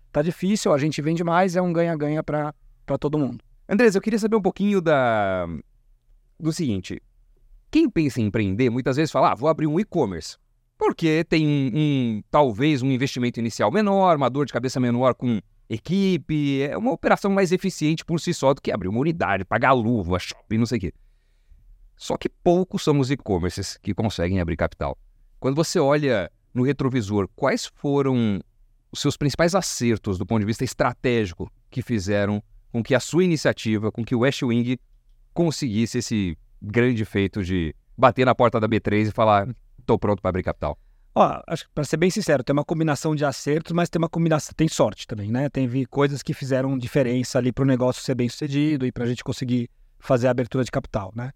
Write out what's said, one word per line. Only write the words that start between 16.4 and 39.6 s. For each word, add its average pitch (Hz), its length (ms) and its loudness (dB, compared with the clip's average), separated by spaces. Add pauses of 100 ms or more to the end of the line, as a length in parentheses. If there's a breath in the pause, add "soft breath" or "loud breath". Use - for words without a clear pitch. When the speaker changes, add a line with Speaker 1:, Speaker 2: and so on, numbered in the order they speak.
Speaker 2:
é 143 140 -4
uma 226 160 -2
operação 214 380 2
mais 196 220 2
eficiente 160 520 -2
por 165 140 -2
si 175 140 -2
só 139 220 2
do - 80 -6
que 110 100 -2
abrir 90 160 -4
uma 110 120 0
unidade, 101 440 0
pagar 123 280 2
luva, 107 460 2
shopping, - 400 -6
não 117 80 2
sei 117 120 -4
o - 20 -4
quê. 80 140 -6 (1000)
Só - 200 -6
que - 120 -8
poucos 180 540 0
são 143 180 2
os 127 100 0
e-commerces 92 640 -4
que - 160 -8
conseguem 92 480 -2
abrir 82 160 -2
capital. 76 400 -4 (420)
Quando 135 180 -2
você 165 220 0
olha 139 520 2 (240)
no 123 80 0
retrovisor, 120 760 0
quais 156 300 -2
foram 131 720 0 (500)
os - 100 -10
seus 143 160 0
principais 165 380 0
acertos 113 640 0
do 95 80 -6
ponto 110 160 0
de 101 60 0
vista 113 180 -2
estratégico 120 880 -2 (160)
que 123 140 -8
fizeram 101 600 -2 (300)
com 117 100 -2
que 127 120 0
a 120 60 2
sua 175 240 2
iniciativa, 110 640 0
com 120 140 -6
que 131 100 -4
o 117 60 0
West 131 220 0
Wing 120 360 0 (560)
conseguisse 123 640 -2
esse 101 400 -2 (240)
grande 117 420 2
feito 98 380 -2
de 87 320 -2 (220)
bater 127 280 4
na 127 100 4
porta 120 240 2
da 110 100 2
B 107 120 2
três 107 280 0
e - 20 -2
falar, 104 380 2 (360)